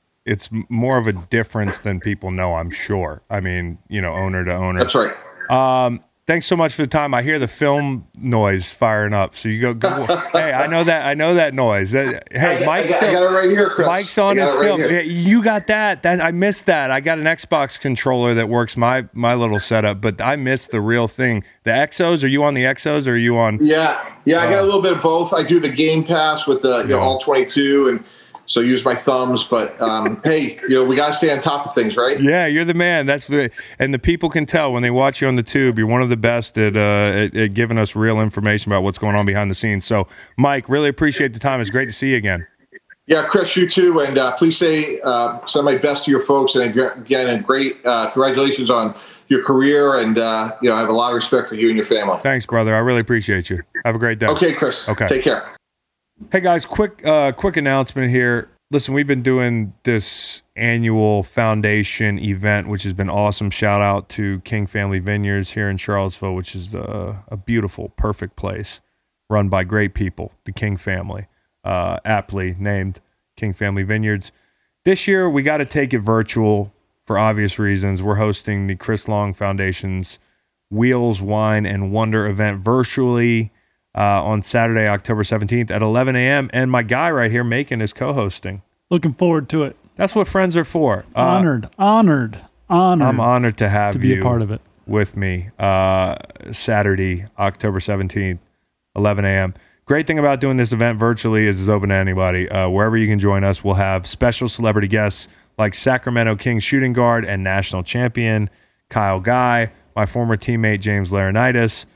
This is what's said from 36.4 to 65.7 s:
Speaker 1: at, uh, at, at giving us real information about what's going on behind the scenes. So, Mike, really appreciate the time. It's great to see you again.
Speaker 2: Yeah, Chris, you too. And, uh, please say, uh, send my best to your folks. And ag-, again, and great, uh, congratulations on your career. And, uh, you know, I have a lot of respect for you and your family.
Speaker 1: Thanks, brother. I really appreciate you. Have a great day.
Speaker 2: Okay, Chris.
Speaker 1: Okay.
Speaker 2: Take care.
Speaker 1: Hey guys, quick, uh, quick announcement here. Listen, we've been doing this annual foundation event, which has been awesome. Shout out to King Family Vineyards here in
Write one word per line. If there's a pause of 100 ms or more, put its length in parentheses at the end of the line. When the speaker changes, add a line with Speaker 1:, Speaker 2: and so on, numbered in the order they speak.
Speaker 1:
at,
uh, (460)
at,
at
giving
us
real
information
about
what's
going
on
behind
the
scenes.
So, (300)
Mike,
really
appreciate
the
time.
It's
great
to
see
you
again. (600)
Speaker 2:
Yeah,
Chris,
you
too.
And,
uh,
please
say,
uh,
send
my
best
to
your
folks.
And
ag-,
again,
and
great,
uh,
congratulations
on (320)
your
career.
And,
uh, (100)
you
know,
I
have
a
lot
of
respect
for
you
and
your
family.
Speaker 1:
Thanks,
brother.
I
really
appreciate
you. (240)
Have
a
great
day.
Speaker 2:
Okay,
Chris.
Speaker 1:
Okay.
Speaker 2:
Take
care. (840)
Speaker 1:
Hey
guys,
quick,
uh,
quick
announcement
here. (200)
Listen,
we've
been
doing
this (160)
annual
foundation
event,
which
has
been
awesome.
Shout
out
to
King
Family
Vineyards
here
in